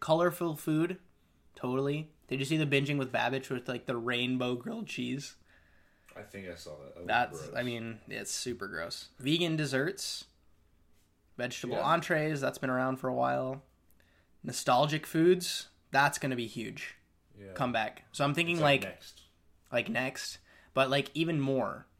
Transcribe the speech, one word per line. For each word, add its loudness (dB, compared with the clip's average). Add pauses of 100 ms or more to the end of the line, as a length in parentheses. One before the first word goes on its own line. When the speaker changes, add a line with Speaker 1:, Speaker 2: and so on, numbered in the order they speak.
Speaker 1:
colorful 2
food. 0 (560)
Totally. -2 (160)
Did -2
you -2
see 2
the 4
binging 2
with -2
Babbage 0
with, -4
like, -6
the -2
rainbow 0
grilled -8
cheese? -6 (800)
Speaker 2:
I -14
think -12
I -10
saw -14 (100)
that. -16
That -14
was -10
Speaker 1:
That's, 0 (100)
Speaker 2:
gross. -10
Speaker 1:
I 0
mean, -6
it's -6
super -6
gross. -8 (100)
Vegan 2
desserts, -2 (1120)
vegetable -4
Speaker 2:
Yeah. 2
Speaker 1:
entrees, 2
that's -2
been 0
around 0
for -4
a 0
while. 0 (800)
Nostalgic 2
foods, 4 (240)
that's 4
gonna -2
be -4
huge. -8 (420)
Speaker 2:
Yeah. -16
Speaker 1:
Comeback. -2
So 0
I'm 2
thinking, 0
Speaker 2:
It's, 2
like, 6
Speaker 1:
like, -6
Speaker 2:
next. -20 (500)
Speaker 1:
like, 0
next, -4 (360)
but, 4
like, 2
even 2
more. 0 (140)